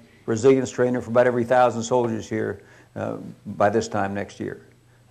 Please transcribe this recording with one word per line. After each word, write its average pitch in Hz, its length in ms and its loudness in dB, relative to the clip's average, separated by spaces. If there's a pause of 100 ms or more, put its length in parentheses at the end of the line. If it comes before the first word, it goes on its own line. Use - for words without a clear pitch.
(280)
resilience 127 420 4
trainer 123 320 0
for 107 80 -14
about 123 180 4
every 120 160 2
thousand 120 400 2
soldiers 113 460 -2
here, 107 320 -4 (340)
uh, 107 220 -6 (280)
by 104 240 0
this 110 180 0
time 101 260 -4
next 101 260 -10
year. 101 220 -10 (500)